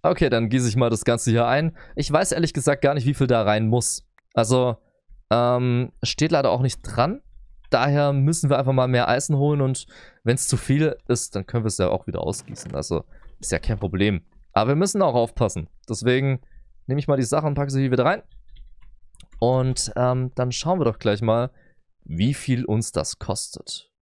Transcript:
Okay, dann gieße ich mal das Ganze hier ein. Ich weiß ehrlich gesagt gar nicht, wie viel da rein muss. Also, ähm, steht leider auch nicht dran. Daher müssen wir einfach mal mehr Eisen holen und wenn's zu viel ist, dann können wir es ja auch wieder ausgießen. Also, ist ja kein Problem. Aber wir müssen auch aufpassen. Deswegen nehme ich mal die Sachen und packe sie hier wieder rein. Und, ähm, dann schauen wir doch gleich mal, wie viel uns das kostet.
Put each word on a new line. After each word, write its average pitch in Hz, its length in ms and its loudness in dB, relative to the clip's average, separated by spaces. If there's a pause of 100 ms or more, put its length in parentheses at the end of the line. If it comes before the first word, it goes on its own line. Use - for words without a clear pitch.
Okay, 170 280 2
dann 113 200 0
gieße 123 180 2
ich 104 80 -2
mal 123 140 4
das 113 160 -2
Ganze 117 260 2
hier 117 160 4
ein. 151 280 0 (200)
Ich 139 160 -4
weiß 170 220 2
ehrlich 165 200 0
gesagt 139 280 2
gar 143 120 4
nicht, 131 120 -2
wie 139 80 2
viel 131 140 2
da 117 160 4
rein 107 240 2
muss. - 400 -2 (260)
Also, 123 440 2 (520)
ähm, 123 640 2 (120)
steht - 280 0
leider 139 200 2
auch 123 100 0
nicht - 220 -2
dran. 170 380 -2 (480)
Daher 143 440 2
müssen 139 360 2
wir 139 80 4
einfach 135 160 0
mal 127 140 2
mehr 123 220 2
Eisen 139 260 0
holen 143 260 0
und 131 260 -2 (360)
wenn's 123 240 0
zu - 80 0
viel 147 400 0 (120)
ist, - 280 -2
dann 98 100 -6
können 113 200 -4
wir - 40 0
es - 80 -6
ja 92 120 0
auch - 180 -4
wieder - 140 -6
ausgießen. - 540 -8
Also, 76 280 -4 (360)
ist - 120 -8
ja 90 80 -2
kein 107 180 -2
Problem. 95 440 0 (320)
Aber 110 160 2
wir 143 60 2
müssen 190 260 0
auch 143 140 2
aufpassen. 113 540 -2 (180)
Deswegen 127 520 0 (480)
nehme 135 120 -2
ich 143 80 -4
mal 143 100 2
die 131 60 0
Sachen 151 240 0
und 143 80 -2
packe 143 160 -4
sie 135 100 0
hier 131 100 2
wieder 123 140 2
rein. 180 180 0 (1160)
Und, 127 560 0
ähm, 127 400 0
dann 123 160 -2
schauen 175 280 -2
wir 143 60 2
doch 113 140 0
gleich 104 220 0
mal, 117 300 0 (540)
wie 98 280 0
viel 127 300 -2
uns 110 300 -2
das - 260 -6
kostet. - 720 -10 (100)